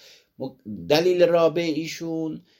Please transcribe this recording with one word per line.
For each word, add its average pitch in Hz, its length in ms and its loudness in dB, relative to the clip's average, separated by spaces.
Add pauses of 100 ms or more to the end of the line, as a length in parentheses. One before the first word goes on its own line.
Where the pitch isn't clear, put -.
(380)
م-، 131 100 -8 (400)
دلیل 175 340 4
رابع 170 400 4
ایشون 160 840 -6 (160)